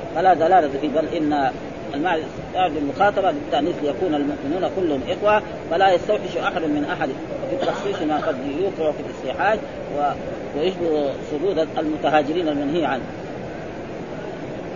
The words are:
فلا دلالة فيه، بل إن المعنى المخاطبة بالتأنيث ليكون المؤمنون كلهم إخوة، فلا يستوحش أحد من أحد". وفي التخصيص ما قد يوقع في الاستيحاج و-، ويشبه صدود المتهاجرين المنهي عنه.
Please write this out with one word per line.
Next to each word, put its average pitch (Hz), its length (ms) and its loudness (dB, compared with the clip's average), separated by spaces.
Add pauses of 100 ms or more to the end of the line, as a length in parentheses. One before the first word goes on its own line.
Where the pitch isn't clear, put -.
(140)
فلا 180 200 6
دلالة 165 340 6 (120)
فيه، 151 80 0
بل 160 280 0
إن 147 340 2 (440)
المعنى 160 280 0 (340)
المخاطبة 170 760 2
بالتأنيث 147 520 0
ليكون 147 320 0
المؤمنون 147 600 0
كلهم 156 320 2
إخوة، 202 340 4 (280)
فلا 190 220 6
يستوحش 175 440 0
أحد 151 260 -2
من 147 300 0
أحد". 151 160 -2
وفي 143 540 -4
التخصيص 170 400 -2
ما 151 140 2
قد 143 200 0 (240)
يوقع 160 320 0
في - 140 -6
الاستيحاج 175 520 0 (400)
و-، - 600 -4
ويشبه 165 520 0 (200)
صدود 160 380 0 (100)
المتهاجرين 151 680 2
المنهي 147 360 0
عنه. 131 180 0 (1700)